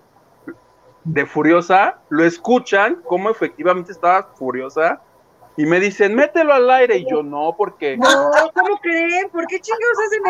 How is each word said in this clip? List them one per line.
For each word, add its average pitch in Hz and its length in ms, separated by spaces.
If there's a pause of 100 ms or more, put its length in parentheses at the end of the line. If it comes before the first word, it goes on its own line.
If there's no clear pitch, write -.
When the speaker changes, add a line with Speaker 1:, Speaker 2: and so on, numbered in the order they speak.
(1040)
Speaker 1:
de 143 220
furiosa", 175 840
lo 151 160
escuchan, 220 840
cómo 185 240
efectivamente 180 640
estaba 185 320
furiosa, 135 760 (580)
Y 151 60
me 170 140
dicen, 202 340
"Mételo 294 400
al 247 160
aire", 254 280
y 175 120
yo, 151 140
"No, 147 340
porque 165 400
Speaker 2:
No, 277 340 (220)
¿cómo 403 260
creen? 339 520
¿Por 330 160
qué 370 120
chingados 440 460
hacen 415 240